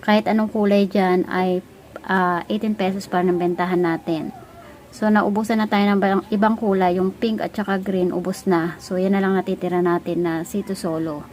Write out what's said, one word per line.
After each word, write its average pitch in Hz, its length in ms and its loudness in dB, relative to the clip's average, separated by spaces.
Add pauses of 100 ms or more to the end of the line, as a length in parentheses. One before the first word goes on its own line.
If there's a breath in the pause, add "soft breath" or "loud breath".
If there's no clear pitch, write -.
Kahit 214 240 2
anong 214 240 0
kulay 202 320 4
dyan 185 400 2
ay, 185 400 -2 (400)
ah, 180 480 0
eighteen 214 240 -2
pesos 190 320 -4
pa 180 160 0
rin 180 80 4
ang 175 80 0
bentahan 175 400 0
natin. 165 480 -2 (640 loud breath)
So, 214 160 -2
naubusan 214 480 2
na 214 80 2
tayo 202 240 2
ng 202 80 4
ibang, 196 320 2
ibang 214 320 2
kulay. 190 400 2
Yung 190 160 2
pink 220 240 -2
at - 160 -6
saka 196 240 -2
green, 185 320 0
ubos 180 320 -4
na. 170 320 0
So, 185 240 -4
yan 196 160 2
na 196 80 2
lang 190 80 2
natitira 185 480 -2
natin 175 400 0
na 165 240 -2
Sito 196 320 -6
Solo. 160 560 -6